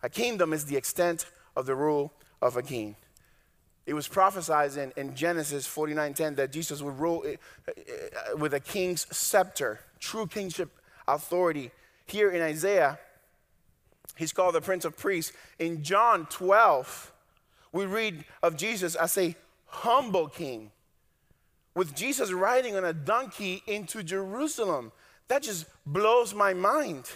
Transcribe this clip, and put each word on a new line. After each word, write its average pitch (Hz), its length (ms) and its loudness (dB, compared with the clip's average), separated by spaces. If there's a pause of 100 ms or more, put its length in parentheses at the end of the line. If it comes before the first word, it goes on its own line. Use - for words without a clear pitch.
A 123 60 -6
kingdom 196 440 0
is 151 120 -2
the 143 120 -2
extent 170 500 0 (280)
of 131 120 -2
the 135 80 0
rule 147 360 0 (300)
of 120 160 2
a 123 60 -2
king. 110 340 -8 (880)
It 139 80 -6
was 147 160 -6
prophesied 160 680 2
in, 135 180 -6
in 135 180 -8
Genesis 147 520 -2
forty-nine 151 480 -2
ten 151 220 -2
that 135 160 0
Jesus 156 280 -6
would 143 180 -8
rule, 165 280 0
uh, - 440 -10
uh, 107 680 -8
with 151 160 -2
a 139 60 0
king's 180 540 -4
scepter, 151 640 0 (200)
true 220 260 -6
kingship 180 440 -6 (360)
authority. 151 640 0 (360)
Here 202 240 2
in 175 100 0
Isaiah, 156 580 2 (1160)
he's 160 160 -4
called 180 220 4
the 160 80 2
Prince 180 240 -2
of 151 100 -4
Priests. 180 360 -2 (260)
In 165 260 -4
John 196 420 4
twelve, 185 880 4 (600)
we 190 120 -2
read 196 400 -2 (180)
of 165 140 2
Jesus 185 380 -4
as 165 240 0
a 170 180 0 (300)
humble 233 640 2
king, 120 440 -10 (1040)
with 165 180 -2
Jesus 233 380 -2
riding 220 420 2
on 190 100 0
a 170 80 -2
donkey 196 760 -2
into 208 340 -6
Jerusalem. 190 880 -2 (380)
That 277 160 2
just 180 200 -6 (220)
blows 208 480 4
my 202 180 4
mind. 190 640 0